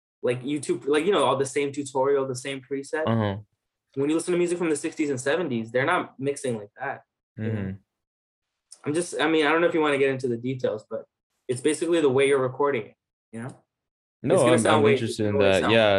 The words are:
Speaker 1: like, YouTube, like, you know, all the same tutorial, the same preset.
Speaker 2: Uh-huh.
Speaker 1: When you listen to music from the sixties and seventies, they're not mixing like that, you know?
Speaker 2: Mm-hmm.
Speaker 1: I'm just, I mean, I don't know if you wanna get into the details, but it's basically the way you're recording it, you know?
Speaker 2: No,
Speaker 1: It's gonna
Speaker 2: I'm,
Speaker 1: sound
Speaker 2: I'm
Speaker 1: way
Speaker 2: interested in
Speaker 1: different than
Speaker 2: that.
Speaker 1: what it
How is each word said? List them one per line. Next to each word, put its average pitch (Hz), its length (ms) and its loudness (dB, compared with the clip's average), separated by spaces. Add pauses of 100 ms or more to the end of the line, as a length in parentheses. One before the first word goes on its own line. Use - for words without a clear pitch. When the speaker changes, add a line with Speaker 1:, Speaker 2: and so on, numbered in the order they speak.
(220)
Speaker 1:
like, 123 200 -2
YouTube, 147 440 -4
like, 151 180 2
you 202 80 2
know, 156 120 4
all 131 120 2
the 135 80 0
same 143 280 -2
tutorial, 135 540 0
the 131 100 -6
same 135 260 -10
preset. 139 440 -6
Speaker 2:
Uh-huh. 107 320 0 (560)
Speaker 1:
When 139 140 -2
you 156 80 0
listen 165 160 -2
to 175 60 0
music 175 200 0
from 175 120 -2
the 151 60 0
sixties 156 340 -4
and 131 100 -4
seventies, 135 500 -2
they're 127 140 0
not 165 340 -2
mixing 131 380 -4
like 104 220 -12
that, 127 240 -10 (340)
you 110 160 -8
know? - 0 -
Speaker 2:
Mm-hmm. 98 240 -6 (1080)
Speaker 1:
I'm 147 100 -4
just, 170 260 -4
I 147 80 2
mean, 160 160 2
I 147 80 2
don't 160 80 2
know 170 60 2
if 170 80 0
you 160 60 2
wanna 143 180 2
get 135 120 2
into 131 180 -4
the 117 80 -2
details, 127 520 -6
but - 180 -10 (420)
it's 127 120 -4
basically 160 400 0
the 147 100 4
way 135 180 4
you're 139 120 4
recording 131 460 -2
it, - 80 -20 (380)
you 113 100 -12
know? 131 220 -16 (580)
Speaker 2:
No, 147 120 2
Speaker 1:
It's 180 80 4
gonna 123 100 6
Speaker 2:
I'm, 120 60 4
Speaker 1:
sound 107 200 4
Speaker 2:
I'm 110 40 4
Speaker 1:
way 107 100 6
Speaker 2:
interested 110 340 0
in 104 80 0
Speaker 1:
different 104 60 2
than 95 220 4
Speaker 2:
that. - 60 2
Speaker 1:
what 110 60 6
it - 20 8 (220)